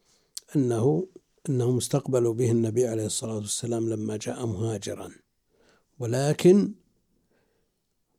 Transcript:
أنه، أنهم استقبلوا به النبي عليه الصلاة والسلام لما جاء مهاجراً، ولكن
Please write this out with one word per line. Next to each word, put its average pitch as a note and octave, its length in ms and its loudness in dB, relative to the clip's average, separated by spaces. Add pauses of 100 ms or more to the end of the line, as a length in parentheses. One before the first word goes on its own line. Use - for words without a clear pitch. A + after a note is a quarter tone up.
(560)
أنه، C#3 520 2 (420)
أنهم B2 280 2
استقبلوا A#2+ 560 0
به A#2 180 0
النبي A#2 360 2
عليه A2 180 -2
الصلاة A2 300 -6
والسلام A2+ 540 -4
لما G#2+ 280 -4
جاء B2 280 -8
مهاجراً، G#2 640 -6 (880)
ولكن D3+ 760 4 (1500)